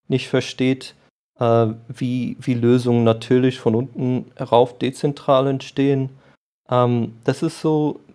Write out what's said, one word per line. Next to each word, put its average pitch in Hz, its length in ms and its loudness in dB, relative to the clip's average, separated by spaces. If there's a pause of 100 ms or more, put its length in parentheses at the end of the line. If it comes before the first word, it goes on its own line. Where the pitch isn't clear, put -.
nicht 135 200 -2
versteht, - 680 -4 (460)
äh, 117 260 4 (200)
wie, 123 520 -6
wie - 140 -2
Lösungen 120 500 2
natürlich 123 560 2
von 113 160 0
unten 127 600 -4
herauf 123 420 2
dezentral 135 680 0
entstehen. 135 640 -2 (600)
Ähm, 120 440 0 (100)
das 135 200 -2
ist 160 180 -6
so, 151 380 0 (160)